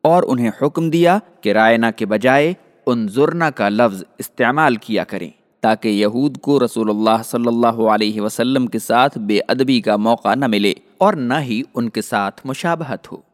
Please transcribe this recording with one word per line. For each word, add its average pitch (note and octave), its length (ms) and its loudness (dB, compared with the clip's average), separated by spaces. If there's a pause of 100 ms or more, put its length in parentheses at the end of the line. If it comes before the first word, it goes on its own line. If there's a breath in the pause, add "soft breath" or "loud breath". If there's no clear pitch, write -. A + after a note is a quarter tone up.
اور E3+ 260 4
انہیں A#2+ 240 0 (100)
حکم D#3+ 280 -2
دیا E3+ 300 4 (220)
کہ G2+ 100 -2
رائنا A2+ 400 4
کے A2 140 -6
بجائے B2+ 480 2 (320)
انظرنا C3 640 0
کا G#2 200 -2
لفظ G#2 340 0 (140)
استعمال C3 580 0
کیا G#2 280 -4
کریں F2+ 260 -8 (320)
تاکہ A2 260 0
یہود A2 500 0
کو C3+ 280 0
رسول A2 240 -2
اللہ A2 360 2
صلی A#2+ 220 -4
اللہ A#2 200 2
علیہ A2 540 0
وسلم B2 460 -2
کے A2+ 120 -4
ساتھ B2+ 380 2
بے G#2 300 0
ادبی B2+ 340 2
کا G#2 140 0
موقع A2 400 0
نہ C3+ 120 -2
ملے G2+ 260 0 (240)
اور G3 160 2
نہ B2+ 200 -4
ہی B2+ 280 -4 (140)
ان A#2+ 140 -4
کے G#2+ 120 -6
ساتھ G2+ 440 -4
مشابہت C#3 680 -6
ہو۔ - 60 -16 (160)